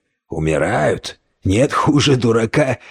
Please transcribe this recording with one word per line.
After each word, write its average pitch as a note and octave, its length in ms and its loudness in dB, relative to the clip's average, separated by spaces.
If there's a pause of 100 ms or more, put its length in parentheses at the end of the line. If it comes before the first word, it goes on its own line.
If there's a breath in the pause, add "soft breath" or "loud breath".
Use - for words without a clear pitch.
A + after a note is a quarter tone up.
(280)
Умирают. E2 920 -2 (260)
Нет A2 280 2
хуже C#3+ 440 2
дурака, A#2 640 0 (120)